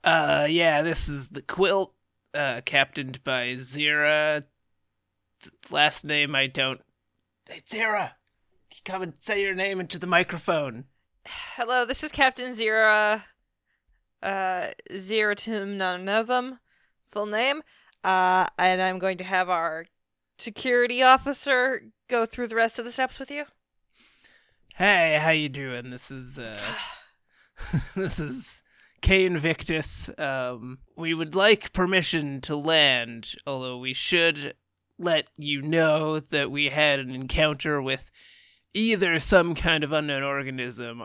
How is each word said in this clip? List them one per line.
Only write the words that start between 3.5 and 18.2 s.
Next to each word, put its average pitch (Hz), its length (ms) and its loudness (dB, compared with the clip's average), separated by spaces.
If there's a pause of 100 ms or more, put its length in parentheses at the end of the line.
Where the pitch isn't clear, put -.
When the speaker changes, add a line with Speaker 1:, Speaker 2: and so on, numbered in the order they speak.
Speaker 1:
Zira. 151 920 0 (1200)
Last 147 360 0
name 147 300 0
I 135 120 2
don't. 131 340 -4 (680)
Hey, - 180 -16
Zira! 214 440 -2 (760)
Come 190 160 -6
and 170 180 -8
say 208 220 -4
your 196 140 -2
name 190 240 -2
into 170 200 -8
the 175 80 -8
microphone. 160 760 0 (400)
Speaker 2:
Hello, 247 580 -2
this - 200 -4
is 302 80 -6
Captain 254 420 0
Zira. 214 720 4 (1000)
Uh, 190 440 -2 (240)
Zira 208 440 0
Tumnanovum, 202 1200 -2 (480)
full 214 180 -4
name. 254 360 0 (420)
Uh, 185 440 4 (100)